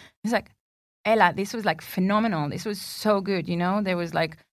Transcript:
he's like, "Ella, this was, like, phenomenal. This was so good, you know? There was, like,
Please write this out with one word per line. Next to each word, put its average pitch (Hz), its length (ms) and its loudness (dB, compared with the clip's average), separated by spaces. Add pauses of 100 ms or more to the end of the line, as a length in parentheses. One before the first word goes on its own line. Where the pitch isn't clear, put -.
(220)
he's 220 100 -2
like, 202 180 0 (540)
"Ella, 208 320 4
this 196 160 -4
was, 220 120 -4
like, 160 180 0
phenomenal. 190 640 0
This 180 160 -6
was 208 160 -6
so 214 400 0
good, 190 280 -2
you 175 80 -2
know? 185 260 0
There 185 140 0
was, 170 180 -4
like, 160 240 0 (140)